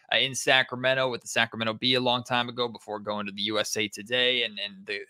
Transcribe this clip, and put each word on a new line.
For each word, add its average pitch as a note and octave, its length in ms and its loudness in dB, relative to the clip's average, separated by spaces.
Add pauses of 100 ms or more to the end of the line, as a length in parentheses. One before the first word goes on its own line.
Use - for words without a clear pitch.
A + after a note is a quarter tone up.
(120)
uh, A2 60 4
in C3 160 2
Sacramento C3 760 2
with A#2 100 -6
the - 60 -20
Sacramento A2+ 460 0
Bee B2 200 0
a B2+ 60 4
long B2 240 2
time A#2+ 260 -2
ago A#2+ 180 -2
before G#2+ 320 -8
going G#2 280 -4
to G2 40 -10
the G2+ 120 -8
U G#2+ 160 0
S - 180 -2
A G#2+ 100 0
Today B2 540 0
and, G#2+ 160 -4
and G2+ 300 -10
the G2+ 220 -4